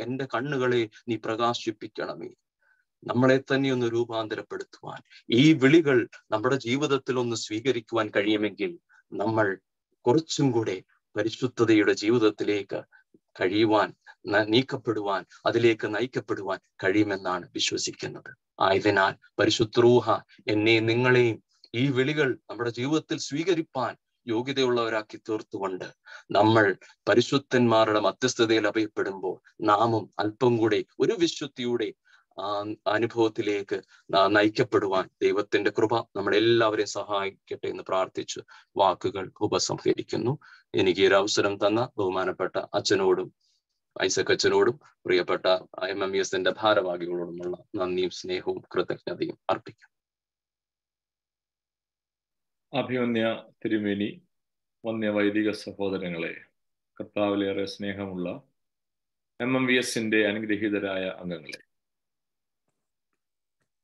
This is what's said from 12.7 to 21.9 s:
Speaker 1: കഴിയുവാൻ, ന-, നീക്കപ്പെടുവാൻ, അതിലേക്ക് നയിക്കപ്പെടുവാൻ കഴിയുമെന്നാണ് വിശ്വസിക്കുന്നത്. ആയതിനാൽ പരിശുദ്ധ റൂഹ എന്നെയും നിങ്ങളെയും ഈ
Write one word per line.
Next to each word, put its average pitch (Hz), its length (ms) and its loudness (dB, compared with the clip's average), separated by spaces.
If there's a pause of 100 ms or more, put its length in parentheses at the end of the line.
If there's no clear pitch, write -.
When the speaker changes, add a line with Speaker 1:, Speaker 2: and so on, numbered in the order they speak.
Speaker 1:
കഴിയുവാൻ, 104 540 2 (320)
ന-, 104 180 2
നീക്കപ്പെടുവാൻ, 107 800 -2 (220)
അതിലേക്ക് 113 480 2
നയിക്കപ്പെടുവാൻ 101 640 -6 (260)
കഴിയുമെന്നാണ് 95 720 0
വിശ്വസിക്കുന്നത്. - 840 -6 (260)
ആയതിനാൽ 98 520 2 (240)
പരിശുദ്ധ 110 420 2
റൂഹ 120 300 6 (380)
എന്നെയും 110 380 2
നിങ്ങളെയും 123 560 4 (320)
ഈ 127 160 2